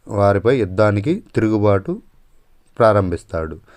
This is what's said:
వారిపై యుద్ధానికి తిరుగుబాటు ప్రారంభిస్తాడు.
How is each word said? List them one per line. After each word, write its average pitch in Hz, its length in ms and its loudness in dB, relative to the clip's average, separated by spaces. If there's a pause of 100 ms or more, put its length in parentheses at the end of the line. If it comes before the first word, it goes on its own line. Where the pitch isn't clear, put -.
వారిపై 101 500 0
యుద్ధానికి 104 680 -2 (120)
తిరుగుబాటు 107 680 0 (800)
ప్రారంభిస్తాడు. 90 760 0 (200)